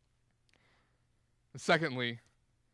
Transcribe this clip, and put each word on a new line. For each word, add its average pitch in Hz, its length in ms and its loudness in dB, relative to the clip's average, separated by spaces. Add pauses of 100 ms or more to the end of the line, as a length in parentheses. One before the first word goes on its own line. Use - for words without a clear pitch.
(1500)
And 135 80 -14
secondly, 127 580 0 (540)